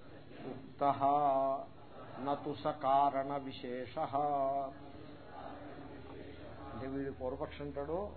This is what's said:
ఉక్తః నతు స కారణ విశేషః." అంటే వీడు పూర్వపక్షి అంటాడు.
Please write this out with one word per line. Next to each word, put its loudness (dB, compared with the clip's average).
ఉక్తః 2
నతు 0
స -2
కారణ 6
విశేషః." -2
అంటే -6
వీడు -2
పూర్వపక్షి -4
అంటాడు. -2